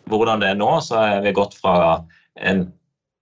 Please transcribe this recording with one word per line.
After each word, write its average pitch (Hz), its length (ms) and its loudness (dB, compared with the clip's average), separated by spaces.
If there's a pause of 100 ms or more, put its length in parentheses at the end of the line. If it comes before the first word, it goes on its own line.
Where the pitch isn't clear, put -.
(120)
hvordan 110 300 2
det 98 100 0
er 101 80 -2
nå, 110 100 0 (140)
så 113 160 -2
er 104 240 0
vi 101 80 0
gått 98 240 -2
fra 85 480 0 (320)
en 92 300 -2 (560)